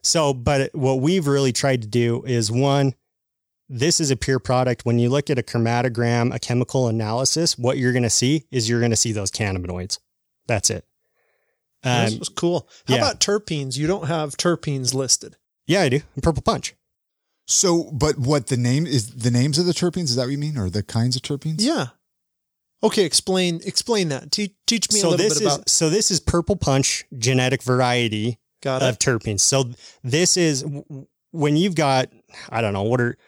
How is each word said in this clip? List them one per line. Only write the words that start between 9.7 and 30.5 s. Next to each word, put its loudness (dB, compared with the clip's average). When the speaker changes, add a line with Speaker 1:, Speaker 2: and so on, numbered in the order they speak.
Speaker 1:
That's 0
it. -6
Speaker 2:
This 2
Speaker 1:
Um, -8
Speaker 2:
was -10
cool. -2
How 4
Speaker 1:
yeah. 2
Speaker 2:
about -2
terpenes? -2
You -2
don't -2
have -4
terpenes -2
listed. -2
Speaker 1:
Yeah, 4
I 4
do. 2
In -6
Purple 0
Punch. -2
Speaker 3:
So, 2
but 0
what 0
the 0
name 2
is, -2
the 0
names 2
of 2
the 0
terpenes, -2
is -2
that 0
what -4
you -4
mean? -4
Or -2
the -2
kinds 0
of -6
terpenes? -6
Speaker 2:
Yeah. 0
Okay, 2
explain, 0
explain -2
that. -6
Te-, -6
teach -2
me 2
a 0
Speaker 1:
So 2
Speaker 2:
little 2
Speaker 1:
this 0
Speaker 2:
bit -2
about -2
Speaker 1:
is, 2
so 2
this 0
is 0
Purple -2
Punch 0
genetic 2
variety 0
Speaker 2:
Got -2
Speaker 1:
of 2
Speaker 2:
it. -20
Speaker 1:
terpenes. 0
So 0
this 2
is 2